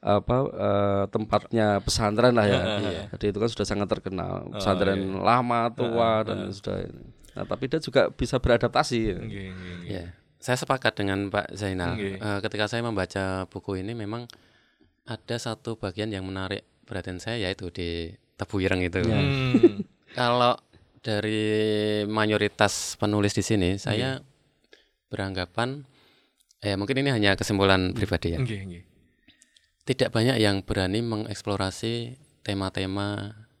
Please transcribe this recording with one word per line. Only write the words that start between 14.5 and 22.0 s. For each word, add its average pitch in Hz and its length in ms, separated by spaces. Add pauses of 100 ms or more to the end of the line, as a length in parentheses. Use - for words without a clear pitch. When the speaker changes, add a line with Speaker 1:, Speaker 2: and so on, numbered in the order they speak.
Speaker 3:
ada - 340
satu 113 380
bagian 104 360
yang 98 120
menarik 95 400 (200)
perhatian 92 360
saya, 117 220
yaitu 92 300
di 85 400 (240)
Tebu - 240
Ireng 92 240
itu. 90 160
Speaker 1:
Iya. 87 180
Speaker 2:
Hmm. - 800
Speaker 3:
<laughs> - 240
Kalau 123 400 (400)
dari 107 480 (580)